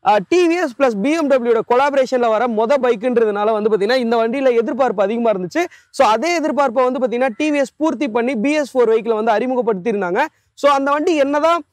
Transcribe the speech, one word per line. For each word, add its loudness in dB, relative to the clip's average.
ஆ, 4
டி 2
வி 0
எஸ் -6
பிளஸ் 2
பி 0
எம் -2
டபிள்யூட 2
கொலாபரேஷன்ல 0
வர 0
மொத 0
பைக்குன்றதுனால 0
வந்து 0
பாத்தீங்கன்னா 0
இந்த 0
வண்டியில 0
எதிர்பார்ப்பு 0
அதிகமா 0
இருந்துச்சு. -2
So 2
அதே 2
எதிர்பார்ப்பை 0
வந்து -2
பாத்தீங்கன்னா 0
டி 0
வி 0
எஸ் -8
பூர்த்தி -2
பண்ணி -2
பி 0
எஸ் -2
ஃபோர் 4
வெஹிக்கிளை 0
வந்து 0
அறிமுகப்படுத்தியிருந்தாங்க. -2
So 0
அந்த 0
வண்டி 0
என்னதான் 0